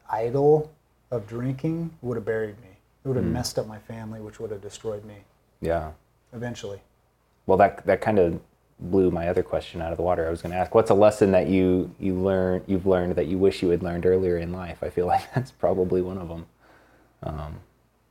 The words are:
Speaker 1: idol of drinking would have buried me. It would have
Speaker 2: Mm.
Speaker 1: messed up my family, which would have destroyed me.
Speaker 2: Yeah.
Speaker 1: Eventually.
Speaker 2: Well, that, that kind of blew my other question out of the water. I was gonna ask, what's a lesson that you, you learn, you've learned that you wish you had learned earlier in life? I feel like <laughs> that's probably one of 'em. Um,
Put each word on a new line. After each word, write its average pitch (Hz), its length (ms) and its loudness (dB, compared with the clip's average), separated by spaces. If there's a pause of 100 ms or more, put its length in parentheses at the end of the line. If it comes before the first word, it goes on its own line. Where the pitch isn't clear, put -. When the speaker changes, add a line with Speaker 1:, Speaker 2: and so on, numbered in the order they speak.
Speaker 1:
idol 139 600 2 (400)
of 113 160 -4
drinking 135 640 -6 (100)
would 123 160 -6
have 104 80 -8
buried 110 340 -4
me. - 80 -20 (360)
It - 40 -10
would 131 100 -2
have 92 80 0
Speaker 2:
Mm. - 60 0
Speaker 1:
messed - 260 -4
up 117 80 -4
my 107 140 -14
family, 113 420 -14
which 107 180 -16
would 110 120 -8
have 98 100 -10
destroyed 104 440 -10
me. 104 100 -20 (440)
Speaker 2:
Yeah. 80 320 -2 (420)
Speaker 1:
Eventually. 113 460 -10 (680)
Speaker 2:
Well, 95 100 4
that, 98 300 4
that 95 120 4
kind 107 200 2
of 85 200 2 (400)
blew 92 300 2
my 85 180 -2
other 92 140 0
question 82 400 -6
out 82 100 -6
of 85 60 -4
the 87 60 -4
water. 85 240 0
I - 20 -2
was 85 140 -6
gonna 87 120 -6
ask, 90 200 0
what's 110 160 6
a 101 40 6
lesson 104 360 6
that 90 160 4
you, 92 420 4 (100)
you 95 140 -2
learn, 92 540 0
you've 95 180 -2
learned 90 300 2
that 85 100 0
you 90 140 -2
wish 95 240 2
you 90 60 2
had 87 120 2
learned 87 240 -4
earlier 92 320 2
in 85 160 -6
life? 90 300 -10
I 73 80 -6
feel 90 160 0
like 95 240 0
<laughs> - 40 -12
that's 127 140 -2
probably 92 540 0
one 92 160 -8
of 85 100 -10
'em. 82 160 -12 (800)
Um, 76 360 -10 (520)